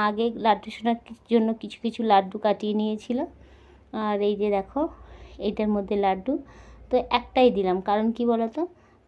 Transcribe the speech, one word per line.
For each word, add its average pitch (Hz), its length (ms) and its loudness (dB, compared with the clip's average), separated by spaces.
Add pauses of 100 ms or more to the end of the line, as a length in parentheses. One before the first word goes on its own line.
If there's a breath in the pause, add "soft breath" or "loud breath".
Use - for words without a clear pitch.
আগে 214 200 0 (100)
লাড্ডু 208 340 0
সোনার 233 340 -2
কি-, - 160 -20 (100)
জন্য 226 240 4
কিছু 214 280 -12
কিছু 226 200 -4
লাড্ডু 196 360 4
কাটিয়ে 208 360 0
নিয়েছিল। 214 440 -2 (760 soft breath)
আর 214 300 -2
এই 208 140 2
যে 208 140 0
দেখো, 196 300 -2 (580 loud breath)
এইটার 214 300 -2
মধ্যে 208 280 0
লাড্ডু 190 360 0 (580 loud breath)
তো 254 60 2 (140)
একটাই 247 400 2
দিলাম, 190 300 0
কারণ 208 320 0
কি 233 140 -6
বলো 233 220 0
তো, 302 140 -6 (460 soft breath)